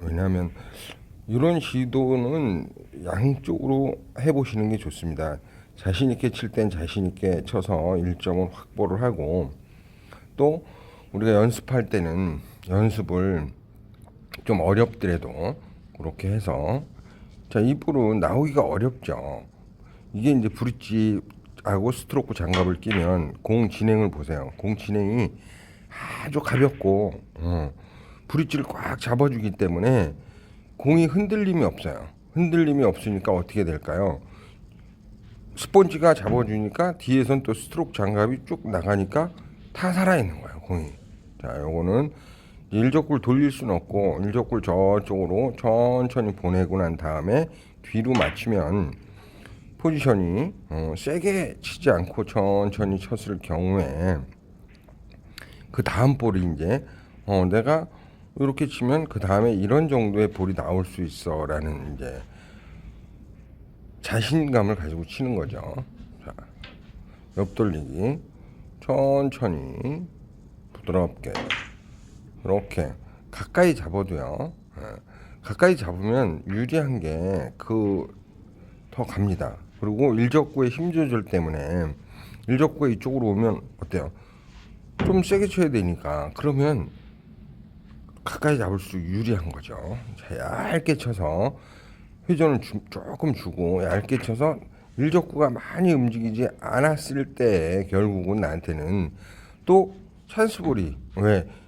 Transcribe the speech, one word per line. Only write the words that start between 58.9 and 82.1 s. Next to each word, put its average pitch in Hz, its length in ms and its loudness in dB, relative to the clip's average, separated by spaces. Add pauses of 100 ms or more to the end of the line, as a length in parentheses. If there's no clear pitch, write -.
그 - 140 -6
다음에 101 320 4
이런 110 360 2
정도의 107 400 2
볼이 95 260 -2
나올 90 300 0
수 - 180 -8
있어라는 76 920 -4
이제 65 260 -10 (1800)
자신감을 113 720 2
가지고 80 300 -6
치는 127 300 -4
거죠. 85 240 -6 (640)
자, - 80 -14 (1040)
옆돌리기 95 800 -2 (640)
천천히 135 1300 0 (680)
부드럽게 87 600 -2 (1120)
이렇게 92 480 -2 (380)
가까이 175 460 2
잡아도요. 92 760 -4 (260)
예, 69 40 -12 (600)
가까이 180 340 4
잡으면 95 720 -2
유리한 123 520 -2
게 80 600 -2
그 104 500 -2 (800)
더 127 140 -6
갑니다. 90 540 -2 (220)
그리고 110 340 2
일적구의 123 560 2
힘 165 200 -2
조절 131 360 0
때문에 80 680 -2 (540)